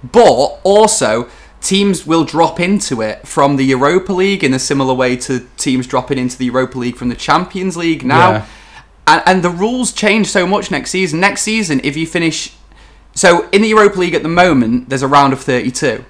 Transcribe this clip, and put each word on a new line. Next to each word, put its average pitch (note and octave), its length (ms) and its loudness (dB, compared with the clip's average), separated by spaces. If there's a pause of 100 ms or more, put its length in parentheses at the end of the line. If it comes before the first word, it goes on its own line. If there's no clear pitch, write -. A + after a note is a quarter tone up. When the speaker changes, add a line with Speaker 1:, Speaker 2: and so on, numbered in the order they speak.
Speaker 1:
But D3 580 2
also, D#3+ 640 2 (320)
teams G3 460 0
will D#3+ 160 2
drop D#3 380 0
into F3 420 -2
it G#2+ 240 -6
from C#3+ 300 0
the C3+ 80 0
Europa C#3+ 480 0
League F#3+ 320 0
in C3+ 100 2
a C3 60 -2
similar C3+ 340 -2
way B2+ 220 0
to B2 240 -4 (160)
teams B2+ 320 -4
dropping B2+ 300 -4
into B2+ 200 -6
the C3 60 -4
Europa B2+ 340 -2
League B2 180 -6
from B2 120 -6
the A#2 80 -4
Champions F3+ 600 -4
League E3 280 -2
now. E3 260 4
Speaker 2:
Yeah. G#2+ 160 -4 (640)
Speaker 1:
And, D#3+ 180 4
and F#3 160 4
the F3+ 80 0
rules A3 420 -2
change G#3+ 360 0
so F3+ 180 0
much F#3+ 240 -2
next D#3+ 200 -6
season. F3+ 280 -2
Next G3 240 -2
season, G3+ 400 -2
if C#3+ 140 -4
you D#3+ 100 -4
finish, E3 480 -4 (640)
so F3 340 2
in G3+ 120 4
the A3+ 60 2
Europa G#3 300 4
League F3 160 0
at E3 80 0
the D3+ 60 -4
moment, C3+ 640 2
there's C3+ 120 -2
a C3+ 60 -2
round C#3 240 4
of C3+ 80 -6
thirty-two. B2+ 680 -2